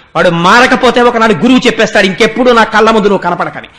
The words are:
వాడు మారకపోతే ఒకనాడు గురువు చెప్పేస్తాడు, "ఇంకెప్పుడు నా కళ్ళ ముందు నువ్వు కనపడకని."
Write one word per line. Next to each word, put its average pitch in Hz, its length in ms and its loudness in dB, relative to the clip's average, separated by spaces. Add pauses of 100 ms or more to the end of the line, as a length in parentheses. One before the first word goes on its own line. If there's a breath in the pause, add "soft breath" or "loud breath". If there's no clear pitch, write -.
(160 loud breath)
వాడు 180 140 0
మారకపోతే 240 720 0
ఒకనాడు 226 320 0
గురువు 247 320 2
చెప్పేస్తాడు, 214 400 0
"ఇంకెప్పుడు 220 440 -2
నా 226 140 2
కళ్ళ 220 260 0
ముందు 208 180 0
నువ్వు 196 140 -2
కనపడకని." 170 460 -6 (100)